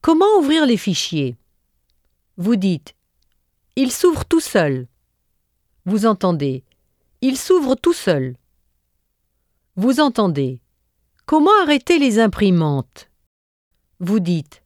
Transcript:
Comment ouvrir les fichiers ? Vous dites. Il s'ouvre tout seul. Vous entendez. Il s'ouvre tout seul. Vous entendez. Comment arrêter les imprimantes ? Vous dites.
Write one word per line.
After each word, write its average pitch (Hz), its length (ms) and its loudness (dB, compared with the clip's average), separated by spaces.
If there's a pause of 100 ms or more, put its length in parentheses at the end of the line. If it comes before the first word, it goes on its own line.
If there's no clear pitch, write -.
Comment 381 380 4
ouvrir 311 280 2
les 240 100 2
fichiers ? 147 600 -4 (1000)
Vous 196 180 -2
dites. 185 400 -4 (800)
Il 254 160 -2
s'ouvre 339 340 0
tout 330 140 0
seul. 143 480 -2 (960)
Vous 208 220 -2
entendez. 160 560 -2 (600)
Il 262 140 0
s'ouvre 285 380 2
tout 339 180 0
seul. 135 440 -2 (1400)
Vous 240 240 0
entendez. 160 640 0 (680)
Comment 349 340 4
arrêter 302 380 0
les 247 220 2
imprimantes ? 170 920 0 (880)
Vous 190 220 -2
dites. 170 460 -6